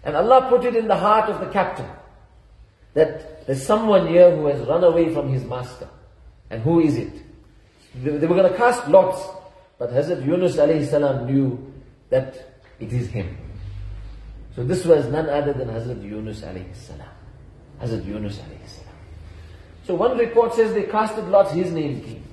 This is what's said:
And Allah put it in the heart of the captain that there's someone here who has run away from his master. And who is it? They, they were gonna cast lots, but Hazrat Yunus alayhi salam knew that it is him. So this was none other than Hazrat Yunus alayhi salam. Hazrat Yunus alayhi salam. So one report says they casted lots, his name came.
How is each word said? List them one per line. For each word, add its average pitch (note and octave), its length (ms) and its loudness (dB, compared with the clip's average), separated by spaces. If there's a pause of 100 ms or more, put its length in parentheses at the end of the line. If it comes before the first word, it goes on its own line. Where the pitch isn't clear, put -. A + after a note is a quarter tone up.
And D3 120 -4
Allah B3+ 320 4
put A#3+ 160 2
it A#3+ 100 -2
in A3 140 0
the F#3+ 80 2
heart G#3+ 320 2
of G#3 120 -6
the - 120 -8
captain F3+ 360 -4 (1040)
that - 520 -2
there's C3+ 160 -4
someone G#3 440 2
here F3 280 8
who D3+ 120 -2
has C#3+ 200 -2
run E3+ 180 0
away E3 280 4
from C#3 160 -4
his C3 160 -2
master. B2 440 -12 (600)
And A2 140 -10
who E3 180 4
is C#3+ 160 2
it? - 160 -8 (800)
They, C3+ 240 -4
they D3+ 80 0
were F3 100 2
gonna F#3 200 4
cast A#3+ 320 2
lots, F#3 340 6 (560)
but A#2+ 120 -6
Hazrat C#3+ 340 -2
Yunus E3+ 320 0
alayhi D3 320 2
salam C#3 380 0
knew C3+ 460 0 (380)
that - 500 -4 (200)
it A2+ 120 -10
is B2 160 -4
him. F#2+ 280 -8 (1160)
So B2 100 -6
this F3+ 200 -2
was D3+ 220 4
none D3+ 220 -2
other C#3+ 240 -2
than A#2+ 160 -6
Hazrat A2+ 340 -8
Yunus G#2+ 380 -12
alayhi F#2 340 -14
salam. - 340 -18 (720)
Hazrat A2 260 -8
Yunus G#2 320 -8
alayhi - 300 -18
salam. - 260 -20 (880)
So F#3 100 -4
one A#3 220 0
report A#3 380 2
says A3 180 2
they G3+ 120 0
casted G#3+ 440 -4
lots, F#3+ 240 4
his E3+ 180 -2
name D3+ 320 -6
came. - 300 -16